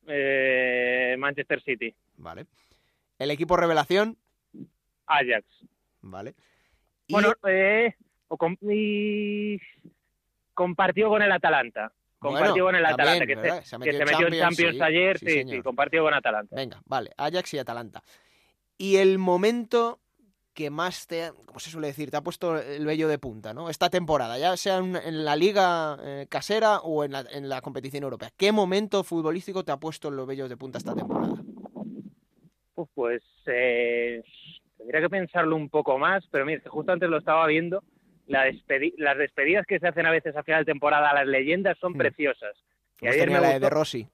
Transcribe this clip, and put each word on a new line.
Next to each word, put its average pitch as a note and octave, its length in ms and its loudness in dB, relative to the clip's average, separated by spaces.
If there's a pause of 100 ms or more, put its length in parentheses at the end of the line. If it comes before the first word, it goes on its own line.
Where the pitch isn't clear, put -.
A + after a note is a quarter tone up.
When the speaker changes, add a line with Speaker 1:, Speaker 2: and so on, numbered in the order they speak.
Speaker 1:
Eh, B2+ 1120 0
Manchester C#3 460 -4
City. A#2 320 -6 (220)
Speaker 2:
Vale. E2 280 -16 (720)
El C#3+ 140 -4
equipo D#3+ 240 0
revelación. F3 640 2 (880)
Speaker 1:
Ajax. B2+ 380 2 (560)
Speaker 2:
Vale. G2 340 -14 (720)
Y - 60 -4
Speaker 1:
Bueno, G#3 180 6 (160)
eh, G#3 480 4 (320)
o D#3+ 100 -6
com-, E3+ 200 -2 (120)
y... G#3 880 -2 (960)
compartió F3+ 540 0
con G#3 140 2
el G3+ 100 4
Atalanta. C3 580 0 (300)
Compartió D#3+ 460 2
Speaker 2:
Bueno, - 0 -
Speaker 1:
con F#3 100 2
el E3 80 4 (140)
Speaker 2:
también, - 100 -2
Speaker 1:
Atalanta, C#3 200 4
que C#3 80 -2
Speaker 2:
¿verdad? D#3 260 -2
Speaker 1:
se, - 80 -20
Speaker 2:
Se A#2+ 60 -12
ha A#2 40 -12
Speaker 1:
que B2+ 140 -10
Speaker 2:
metido C#3+ 40 -2
Speaker 1:
se D3 140 0
metió D#3+ 160 4
en E3 60 0
Speaker 2:
Champions, E3 160 0
Speaker 1:
Champions E3+ 280 2
Speaker 2:
sí, D#3 60 -2
Speaker 1:
ayer, F3+ 360 2
Speaker 2:
sí, - 60 -12
Speaker 1:
sí, E3+ 60 0
Speaker 2:
señor. C3 240 0
Speaker 1:
sí, B2 60 -6
compartió C#3+ 420 0
con D3+ 100 4
Atalanta. G#2+ 420 -2
Speaker 2:
Venga, C3 300 -8
vale, B2 320 -4
Ajax E3 360 -4
y D3+ 60 -6
Atalanta. A#2 440 -10 (760)
Y F#3+ 200 2
el F#3+ 220 6
momento A3+ 800 0 (540)
que D3+ 160 -6
más E3+ 380 -6
te, E3 240 -6 (160)
como - 120 -20
se E3 120 -16
suele D#3 160 -6
decir, C#3+ 240 -8
te D3 60 -4
ha D3 40 -2
puesto E3 400 -4
el D3 240 -6
vello D#3 220 0
de D3 100 2
punta, A2 380 -10
¿no? E3 160 -10
Esta E3+ 180 0
temporada, D3 480 0
ya F3 180 2
sea F#3+ 220 0
en, F#3 180 -2
en D#3 300 -4
la D3 100 2
liga, F3 680 2
eh, C#3 260 -10
casera G#3+ 520 2
o D3+ 220 -2
en C#3 100 -4
la, C3+ 180 -8
en C#3 180 -10
la C3 120 -4
competición C3+ 420 -8
europea. A#2 340 -10
¿Qué G3 140 4
momento G3+ 520 2
futbolístico F3 640 -4
te D#3 60 -4
ha C#3 60 -2
puesto D3+ 340 -8
los C3 160 -8
vellos C3+ 220 -8
de A#2+ 80 -10
punta B2+ 200 -12
esta - 160 -8
temporada? - 400 -4 (1400)
Speaker 1:
Uf, E3 180 -8
pues, A#2+ 300 -4 (240)
eh, A#2+ 760 0 (540)
tendría B2 240 -2
que E3+ 80 0
pensarlo E3+ 460 0
un D3+ 140 -4
poco D3 280 2
más, F3+ 320 2
pero D#3 160 0
mira, D3+ 140 -2
es - 40 -18
que D#3 60 -18
justo D#3 220 -4
antes F3 180 0
lo D#3 80 0
estaba D#3+ 300 2
viendo, E3+ 360 0 (440)
la C3+ 180 2
despedi-, C#3 520 -2
las C#3+ 200 0
despedidas D3 480 0
que F#3 140 -2
se F3 80 0
hacen E3+ 180 0
a E3 60 4
veces D#3 240 0
a D3+ 80 -6
final D#3+ 220 2
de D#3 60 0
temporada D3 380 2
a C#3+ 60 4
las C#3 120 4
leyendas D#3+ 520 0
son F3+ 140 -4
Speaker 2:
Hmm. D3 40 -8
Speaker 1:
preciosas. C3+ 580 -2 (460)
Y A#2+ 40 -10
Speaker 2:
Hemos B2 100 2
Speaker 1:
ayer E3 100 4
Speaker 2:
tenido C#3 160 4
Speaker 1:
me C#3 60 6
Speaker 2:
la C3+ 60 4
de C3+ 60 0
Speaker 1:
gustó C#3 60 0
Speaker 2:
De - 60 4
Rossi. D3 420 -2